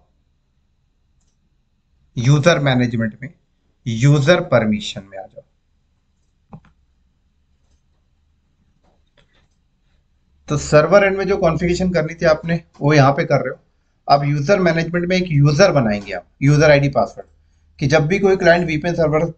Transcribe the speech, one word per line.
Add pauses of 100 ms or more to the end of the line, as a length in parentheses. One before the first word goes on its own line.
(2250)
User
management
में, (540)
User
permission
में
आ
जाओ। (4000)
तो
server
end
में
जो
configuration
करनी
थी
आपने, (200)
वो
यहाँ
पे
कर
रहे
हो। (480)
अब
user
management
में
एक
user
बनाएंगे
आप, (160)
User
आईडी
password, (520)
कि
जब
भी
कोई
client
वीपीएन
सर्वर